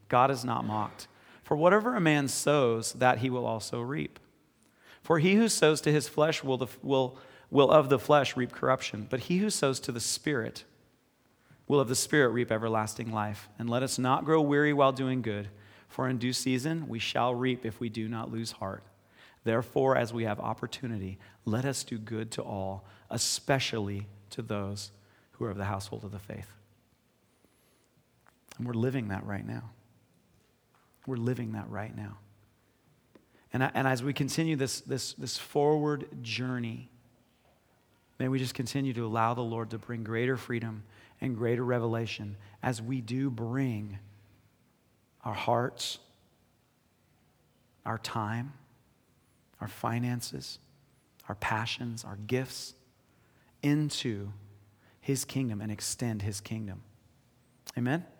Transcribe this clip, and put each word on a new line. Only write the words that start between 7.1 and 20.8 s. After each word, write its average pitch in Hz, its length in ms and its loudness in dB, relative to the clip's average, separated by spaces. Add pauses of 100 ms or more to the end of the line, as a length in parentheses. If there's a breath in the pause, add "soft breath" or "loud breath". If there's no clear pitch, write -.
will 139 200 8
of 147 180 10
the 135 100 6
flesh 147 380 4
reap 123 160 -4
corruption, 127 560 0
but 120 120 -2
he 175 180 0
who 208 120 2
sows 135 300 0
to - 120 -8
the 117 80 -4
Spirit - 640 -4 (1040 soft breath)
will 139 140 6
of 113 80 2
the 127 60 0
Spirit 139 340 4
reap 117 240 0
everlasting 110 600 -2
life. 104 360 -4 (100)
And 117 120 -4
let 123 120 0
us 127 160 -4
not 127 260 2
grow 160 160 6
weary 147 320 4
while 139 200 6
doing 131 300 0
good, 104 260 -4 (400 soft breath)
for 131 200 -2
in 131 100 0
due 123 140 -2
season 135 560 -2
we 113 100 -6
shall 123 360 2
reap 123 300 -2
if 110 160 -6
we 120 80 -4
do 110 200 -6
not 113 240 -6
lose 113 200 -6
heart. 101 300 -8 (640 soft breath)
Therefore, 127 520 4
as 117 160 2
we 117 120 -4
have 107 160 -2
opportunity, 110 800 -6 (260 soft breath)